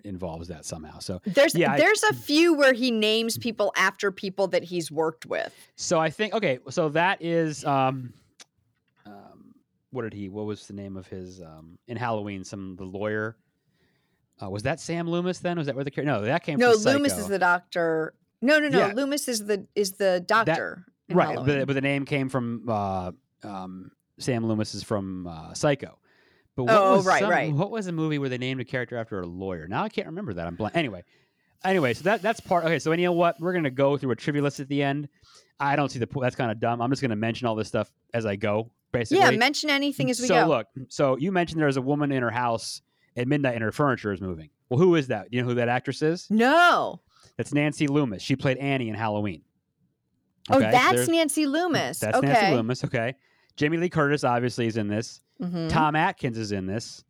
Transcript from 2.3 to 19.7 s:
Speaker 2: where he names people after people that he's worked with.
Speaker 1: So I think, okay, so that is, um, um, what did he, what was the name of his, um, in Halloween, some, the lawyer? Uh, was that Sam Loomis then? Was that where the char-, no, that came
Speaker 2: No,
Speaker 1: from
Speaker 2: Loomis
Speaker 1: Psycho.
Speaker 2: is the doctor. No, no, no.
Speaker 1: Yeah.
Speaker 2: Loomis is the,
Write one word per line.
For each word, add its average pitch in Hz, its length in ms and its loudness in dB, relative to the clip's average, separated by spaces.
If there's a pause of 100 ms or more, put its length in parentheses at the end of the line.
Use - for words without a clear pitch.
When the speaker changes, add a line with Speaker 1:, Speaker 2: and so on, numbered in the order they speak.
Speaker 2:
where 277 200 6
he 240 180 0
names 220 480 0
people 214 360 0
after 190 360 2
people 190 380 -2
that 175 140 2
he's 170 280 -6
worked 160 340 -2
with. - 260 -4 (240)
Speaker 1:
So - 240 -2
I 160 120 0
think, 214 240 -4
okay, 160 240 0 (100)
so 156 200 0
that 170 340 0
is, 165 420 -2
um, 135 480 0 (920)
um, - 480 -20 (340)
what 127 140 -6
did 104 100 -8
he, 101 160 -8
what 104 160 -8
was 104 220 -8
the 104 60 -16
name 98 240 -12
of 92 100 -14
his, 92 340 -14
um, 80 460 -20
in 117 100 -10
Halloween, 104 460 -4
some, 95 320 -12
the 95 100 -12
lawyer? 107 520 -4 (1000)
Uh, 98 120 -8
was 104 120 -6
that 160 160 -6
Sam 170 300 -6
Loomis 175 300 -2
then? 175 180 -4
Was 151 80 -4
that 139 80 -2
where 135 120 -6
the 143 40 -6
char-, 139 140 -6
no, 131 180 0
that 135 220 -2
came 156 160 -4
Speaker 2:
No, 240 140 6
Speaker 1:
from 214 100 4
Speaker 2:
Loomis 277 300 2
Speaker 1:
Psycho. 208 100 -4
Speaker 2:
is 196 40 -6
the 196 120 -2
doctor. 175 760 0 (260)
No, 302 200 4
no, 302 80 0
no. 277 100 2
Speaker 1:
Yeah. - 160 4
Speaker 2:
Loomis 277 340 -2
is 214 200 -4
the, 202 260 -2